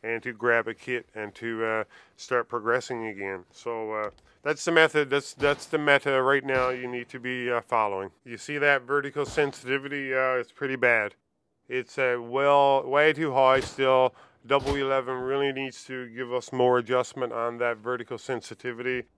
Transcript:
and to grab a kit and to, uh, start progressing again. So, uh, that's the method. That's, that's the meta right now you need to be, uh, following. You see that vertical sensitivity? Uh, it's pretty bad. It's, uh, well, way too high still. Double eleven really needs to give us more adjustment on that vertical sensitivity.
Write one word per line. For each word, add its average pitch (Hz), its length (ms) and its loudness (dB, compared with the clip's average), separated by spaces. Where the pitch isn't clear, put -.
and 113 200 -4
to 123 100 -8
grab 113 340 2
a 113 60 -6
kit - 420 -8
and 104 200 -10
to, 113 300 -6
uh, 110 180 -2
start 120 320 -2
progressing 117 600 -4
again. 98 440 -8
So, 113 420 -8
uh, 107 160 -4
that's 147 200 -4
the 170 80 -2
method. 156 380 4
That's, 139 240 -2
that's 143 320 0
the 160 140 -2
meta 143 420 2
right 135 240 2
now 131 240 0
you 127 180 -6
need 123 220 -10
to 135 100 -14
be, 123 320 -6
uh, 120 100 0
following. 101 500 -2
You 120 140 -16
see 147 220 -10
that 139 240 2
vertical 139 420 -4
sensitivity? 139 880 -4
Uh, 131 220 0
it's 123 160 -4
pretty 131 240 -6
bad. 117 400 4
It's, 123 300 -6
uh, 127 220 2
well, 139 680 4
way 147 260 4
too 147 200 -2
high 131 260 6
still. 131 560 2
Double 139 280 2
eleven 135 440 -2
really 139 320 -2
needs 135 340 -8
to 127 220 -12
give 120 260 -10
us 123 180 -4
more 123 280 4
adjustment 123 520 -2
on 117 260 -4
that 117 200 -2
vertical 120 400 -8
sensitivity. 120 840 -6